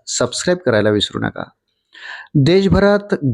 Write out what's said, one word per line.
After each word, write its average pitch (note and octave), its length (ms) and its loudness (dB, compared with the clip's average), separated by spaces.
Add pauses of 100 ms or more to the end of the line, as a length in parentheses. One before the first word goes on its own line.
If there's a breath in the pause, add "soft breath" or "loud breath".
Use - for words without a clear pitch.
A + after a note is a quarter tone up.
सबस्क्राईब - 520 -2
करायला G#2+ 320 0
विसरू G#2 300 -2
नका. - 220 -6 (920 loud breath)
देशभरात G3 800 2 (200)